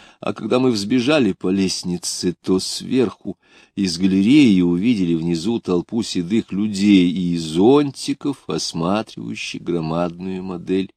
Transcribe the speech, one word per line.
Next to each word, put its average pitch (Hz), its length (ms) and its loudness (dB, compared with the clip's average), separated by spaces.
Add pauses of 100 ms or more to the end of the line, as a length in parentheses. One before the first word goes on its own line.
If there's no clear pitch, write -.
(200)
а - 120 -6
когда 110 260 -2
мы 131 120 4
взбежали 117 600 2
по - 160 -6
лестнице, 90 960 -2
то 95 160 2
сверху 95 800 -4 (360)
из 92 240 -2
галереи 98 640 6
увидели 87 520 2
внизу 85 460 -2
толпу 92 420 -2
седых 95 500 -4
людей 98 580 4
и 87 260 -2
зонтиков, 131 1080 0
осматривающих 110 1160 -6
громадную 87 800 -6
модель 92 540 -4